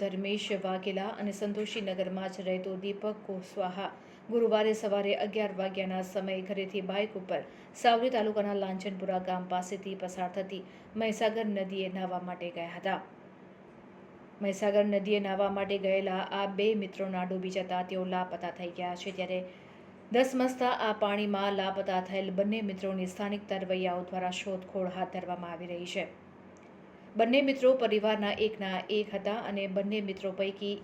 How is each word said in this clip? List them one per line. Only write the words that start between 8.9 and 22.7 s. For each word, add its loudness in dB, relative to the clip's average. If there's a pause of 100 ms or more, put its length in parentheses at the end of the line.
ગામ -2
પાસેથી -2 (100)
પસાર -4
થતી -6 (400)
મહીસાગર 2
નદીએ -2
નાહવા -2
માટે -6
ગયા -6
હતા. 0 (1400)
મહીસાગર 4
નદીએ 4
નાહવા 2
માટે 0
ગયેલા 2 (180)
આ 0
બે 4 (140)
મિત્રોના -2
ડૂબી -2
જતા 0
તેઓ -2
લાપતા -2
થઈ -6
ગયા -4
છે. -6
ત્યારે -2 (720)
ધસમસતા 4 (140)
આ 4 (140)
પાણીમાં 0
લાપતા 0
થયેલ -2
બંને 2